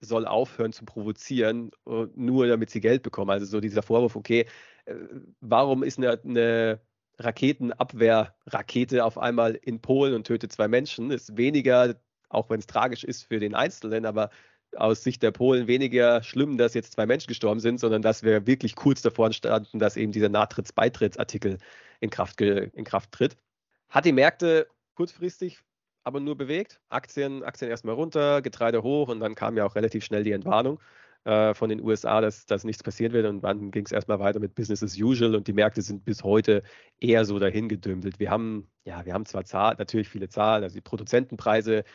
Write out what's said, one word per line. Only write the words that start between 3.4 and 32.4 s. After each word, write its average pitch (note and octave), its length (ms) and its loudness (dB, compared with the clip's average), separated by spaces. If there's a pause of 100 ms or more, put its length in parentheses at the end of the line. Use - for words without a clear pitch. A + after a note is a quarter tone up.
so G2+ 160 -4
dieser G#2 220 -2
Vorwurf, A#2 320 2
okay, A2+ 320 0 (380)
äh, - 100 -10 (440)
warum B2+ 440 2
ist C3+ 160 -4
eine, A#2+ 240 2
eine A#2 580 0 (380)
Raketenabwehrrakete A#2 1900 0
auf A2+ 140 -4
einmal A#2+ 340 2
in A2+ 260 -8
Polen C3+ 360 2
und A2 100 -6
tötet A#2 260 -4
zwei G#2+ 160 0
Menschen, B2 440 -2
ist A2+ 260 -8
weniger, B2 580 4 (340)
auch - 200 -2
wenn A2+ 100 -2
es G#2 60 -12
tragisch A#2+ 380 -2
ist - 200 -10
für A2 160 -4
den G#2 140 -2
Einzelnen, A2+ 540 -2
aber G#2+ 240 -2 (440)
aus A2 260 2
Sicht - 220 -2
der A2 80 2
Polen B2 360 2
weniger B2 540 4
schlimm, C3+ 360 -2
dass A#2+ 160 4
jetzt A2+ 180 -4
zwei A2 140 -2
Menschen A#2+ 240 0
gestorben A2+ 320 0
sind, A#2 180 0
sondern A2 220 2
dass A2 200 2
wir G#2+ 240 4
wirklich B2 300 2
kurz - 260 2
davor A2+ 300 2
standen, A2 480 -2
dass G#2 160 2
eben A2 160 -2
dieser G#2 160 2
Natrittsbeitrittsartikel G#2+ 1300 -2 (440)
in A2 80 -4
Kraft - 260 -6
ge-, G2+ 380 2
in - 100 -12
Kraft - 300 -6
tritt. - 240 -2 (500)
Hat C#3+ 160 2
die E3+ 80 4
Märkte D#3+ 560 4 (280)
kurzfristig F3 640 -8 (480)
aber C3+ 140 -6
nur C#3+ 160 -6
bewegt. D3 500 -6
Aktien, C3+ 560 -6
Aktien B2+ 260 -8
erstmal A2+ 260 -6
runter, D3 460 2
Getreide A#2 400 0
hoch C3+ 280 0
und A#2 100 -6
dann G#2+ 160 -4
kam A2 220 -4
ja G#2+ 80 2
auch G2 100 -4
relativ A2 300 -2
schnell G#2 180 -2
die G#2+ 80 0
Entwarnung, G#2+ 480 0 (460)
äh, G#2+ 280 4
von A2+ 160 -2
den A2 120 -4
U A2 100 0
S G#2+ 140 -2
A, A2 160 2
dass, A2 240 -2